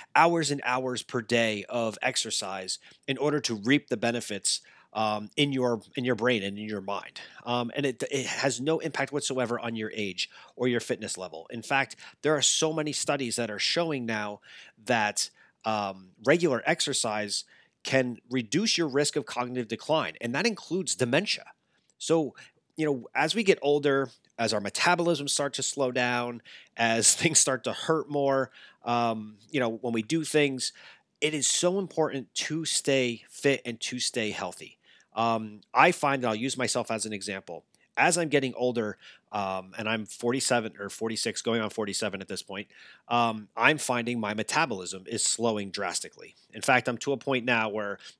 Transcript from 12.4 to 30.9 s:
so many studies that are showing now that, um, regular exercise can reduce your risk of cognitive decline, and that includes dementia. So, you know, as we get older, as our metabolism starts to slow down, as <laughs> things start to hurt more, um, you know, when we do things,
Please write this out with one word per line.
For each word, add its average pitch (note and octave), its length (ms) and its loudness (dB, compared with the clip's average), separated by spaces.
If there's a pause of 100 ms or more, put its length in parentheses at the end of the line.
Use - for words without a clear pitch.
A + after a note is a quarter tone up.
so D#3+ 300 2
many D3+ 200 -2
studies C#3 460 -2
that A#2 120 -2
are G#2 100 -8
showing D#3 460 0
now G#2+ 360 -4 (440)
that, G#2+ 440 2 (360)
um, G2 440 -2 (140)
regular C#3+ 420 4
exercise A2 800 -2 (400)
can B2+ 340 2 (140)
reduce C3 480 0
your E3 80 0
risk C#3+ 280 2
of D3 120 -2
cognitive B2 400 -4
decline, A#2 520 -2
and A#2+ 140 -4
that E3+ 140 0
includes F#3 480 -2
dementia. C3 500 0 (540)
So, D#3 340 2 (420)
you D#3 100 -2
know, C3+ 280 -2
as D#3 220 2
we A3+ 80 0
get F#3+ 180 4
older, C#3 480 4 (300)
as A2 140 2
our G#2 60 0
metabolism E3 680 2
starts C#3+ 300 -2
to C#3 60 -4
slow C3 280 0
down, B2 500 0 (340)
as A2+ 400 4
<laughs> - 0 -
things D#3+ 220 2
start C3 280 4
to A2+ 80 -2
hurt D#3 360 0
more, C#3 400 2 (340)
um, A2+ 540 0 (140)
you C#3+ 80 0
know, A#2+ 100 2
when A#2 240 -2
we A2+ 80 2
do D#3 220 -2
things, C#3+ 500 2 (480)